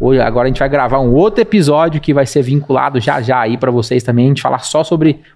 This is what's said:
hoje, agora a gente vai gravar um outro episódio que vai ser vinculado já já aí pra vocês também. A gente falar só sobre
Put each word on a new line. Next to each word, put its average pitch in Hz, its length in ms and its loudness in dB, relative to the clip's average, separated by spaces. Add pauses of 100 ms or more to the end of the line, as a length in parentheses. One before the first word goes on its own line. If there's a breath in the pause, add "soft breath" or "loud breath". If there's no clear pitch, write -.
hoje, 131 200 2
agora 117 260 0
a - 20 0
gente 135 100 -2
vai 139 100 0
gravar 135 300 0
um 127 140 0
outro 202 280 2
episódio 156 600 2
que - 120 -2
vai 139 140 2
ser 143 160 0
vinculado 135 580 -2
já 139 200 -2
já 123 200 0
aí 117 160 -2
pra 131 140 -2
vocês 120 320 0
também. 120 240 2
A - 20 4
gente 139 140 0
falar 131 180 -2
só - 220 -2
sobre 160 380 0 (160 soft breath)